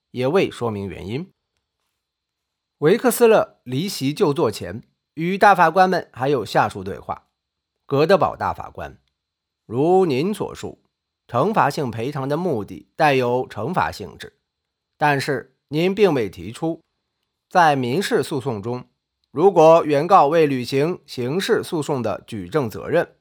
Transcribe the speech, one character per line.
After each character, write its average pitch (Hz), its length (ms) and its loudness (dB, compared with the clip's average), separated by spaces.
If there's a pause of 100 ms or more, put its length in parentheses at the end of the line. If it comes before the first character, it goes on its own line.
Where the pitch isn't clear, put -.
(100)
也 123 160 -4
未 156 240 0
说 117 200 -6
明 101 180 -8
原 80 180 -14
因。 139 240 -8 (1500)
维 160 180 2
克 240 140 0
斯 233 180 4
勒 196 340 2
离 131 260 -6
席 143 240 -4
就 156 200 2
座 139 180 0
前， 98 320 -10 (320)
与 175 220 -4
大 202 180 6
法 175 160 4
官 185 180 4
们 180 240 -2
还 127 160 -4
有 131 160 0
下 127 240 0
述 101 140 -12
对 92 160 -10
话。 - 300 -12 (580)
格 139 200 2
德 190 100 4
堡 135 180 2
大 95 180 -4
法 - 180 -12
官， 76 280 -16 (680)
如 170 400 2
您 160 280 -2
所 - 200 -10
述， - 280 -14 (460)
惩 165 260 -2
罚 147 160 2
性 147 200 -6
赔 113 200 -6
偿 139 180 -8
的 143 80 -2
目 156 280 -4
的 95 320 -18
带 151 180 2
有 127 340 0
惩 113 240 -8
罚 98 200 -2
性 - 260 -14
质， - 200 -20 (600)
但 147 220 0
是 - 340 -6 (140)
您 170 260 -2
并 196 180 4
未 120 160 -2
提 87 220 -14
出， 165 300 -6 (680)
在 160 280 4
民 131 260 -2
事 196 200 0
诉 139 180 -6
讼 113 200 -6
中， 120 280 -10 (420)
如 175 220 4
果 165 320 8
原 147 240 0
告 170 180 6
未 160 200 4
履 131 180 -2
行 143 420 -2
刑 131 340 -6
事 190 220 0
诉 - 180 -6
讼 139 220 -4
的 107 240 -4
举 95 220 -10
证 127 200 -2
责 98 200 -12
任， 151 320 -2